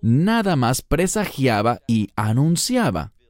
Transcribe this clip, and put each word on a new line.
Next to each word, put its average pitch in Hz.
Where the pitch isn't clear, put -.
nada 180
más 123
presagiaba 131
y 110
anunciaba. 127